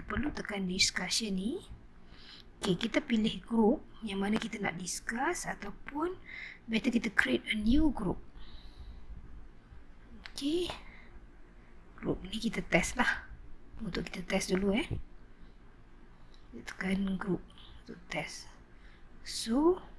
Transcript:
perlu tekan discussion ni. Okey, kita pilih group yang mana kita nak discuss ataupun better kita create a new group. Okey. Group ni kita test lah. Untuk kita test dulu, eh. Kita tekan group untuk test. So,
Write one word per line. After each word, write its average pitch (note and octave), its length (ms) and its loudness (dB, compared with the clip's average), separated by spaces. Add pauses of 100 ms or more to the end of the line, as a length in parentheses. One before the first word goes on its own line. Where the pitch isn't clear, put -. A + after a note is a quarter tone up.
perlu - 240 0
tekan G3 320 -4
discussion F#3 720 2
ni. A3+ 240 -2 (1000)
Okey, F3+ 160 4
kita C4 260 2
pilih A3 400 2
group A3+ 380 6 (240)
yang G3 180 -2
mana G#3 160 2
kita A3+ 240 -4
nak E3+ 160 0
discuss B3 640 -2
ataupun C#4 720 -4 (540)
better A3+ 240 4
kita A3+ 180 2
create - 400 4
a A3 60 4
new B3+ 340 8
group. F#3+ 300 0 (2000)
Okey. E4 400 0 (1300)
Group - 260 0
ni G3+ 160 -4
kita G3+ 240 0
test - 320 4
lah. - 300 4 (560)
Untuk E3+ 260 -2
kita F3+ 160 -6
test F#3+ 300 2
dulu, F#3+ 180 4
eh. C#4+ 140 2 (1600)
Kita - 240 -10
tekan F#3+ 460 2
group F3 240 0 (400)
untuk - 160 -14 (100)
test. - 400 -4 (720)
So, D4+ 600 4 (160)